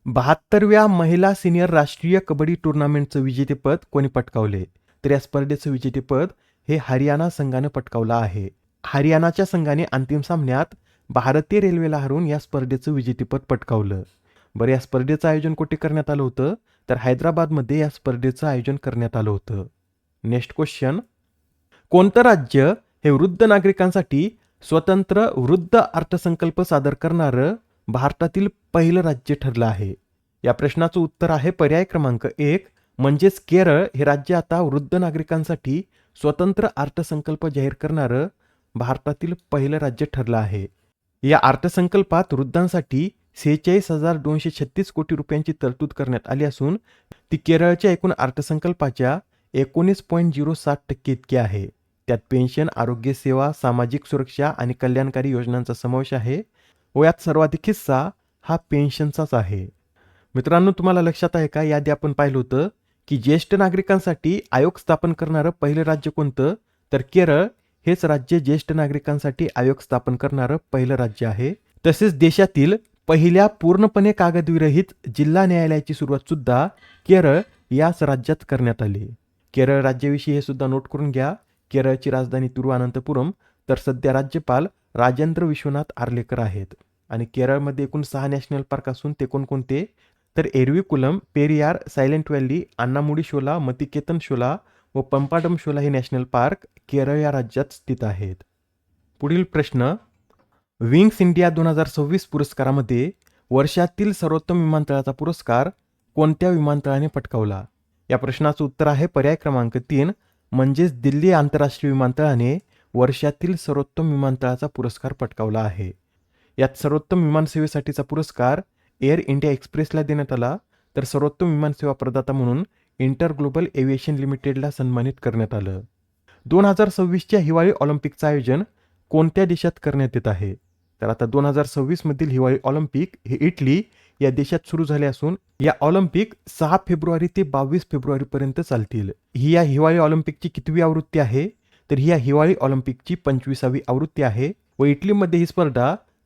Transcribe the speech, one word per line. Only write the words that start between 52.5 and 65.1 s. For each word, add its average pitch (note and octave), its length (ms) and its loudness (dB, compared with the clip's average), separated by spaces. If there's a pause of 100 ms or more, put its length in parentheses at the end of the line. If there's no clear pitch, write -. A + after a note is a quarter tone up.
आरोग्य A#2+ 380 -4
सेवा, C3+ 380 -2
सामाजिक B2 540 -2
सुरक्षा C#3 520 -4
आणि B2 160 -4
कल्याणकारी C3 560 -2
योजनांचा A#2+ 440 -4
समावेश B2+ 400 -4
आहे C3 300 -4 (520)
व C#3+ 80 4
यात E3 180 4
सर्वाधिक D#3 460 2
हिस्सा D3+ 420 -2 (320)
हा E3 160 -4 (120)
पेन्शनचाच D3 640 -2
आहे. G2 340 -2 (680)
मित्रांनो, E3+ 360 4
तुम्हाला F3+ 300 2
लक्षात E3 340 0
आहे D#3 120 0
का, D3+ 140 -4
याआधी D3 300 0
आपण D3 220 -2
पाहिलं C#3 240 0
होतं C3 300 0 (400)
की C#3+ 100 -2
ज्येष्ठ D3+ 380 2
नागरिकांसाठी F#3+ 840 0 (120)
आयोग C#3+ 260 4
स्थापन E3 360 0